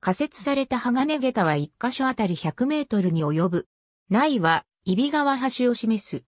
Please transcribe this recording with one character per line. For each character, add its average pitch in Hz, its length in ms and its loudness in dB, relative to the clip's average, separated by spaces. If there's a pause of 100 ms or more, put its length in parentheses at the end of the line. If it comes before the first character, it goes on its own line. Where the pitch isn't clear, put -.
仮 - 160 0
設 - 260 -4
さ 277 120 0
れ 269 120 0
た 254 120 -2
鋼 262 400 0
下 254 140 0
駄 196 120 2
は 151 120 2
一 147 240 -4
箇 247 120 -2
所 269 140 -2
あ 262 80 -2
た 220 120 0
り 175 80 0
百 165 320 -4
メ 302 160 0
ー - 20 -2
ト 208 160 0
ル 180 100 2
に 160 140 0
及 156 240 2
ぶ。 175 200 -4 (420)
内 254 300 2
は、 165 240 2 (200)
揖 202 240 2
斐 - 20 -2
川 285 280 0 (120)
橋 247 200 0
を 240 40 0
示 220 300 -2
す。 - 200 -8 (120)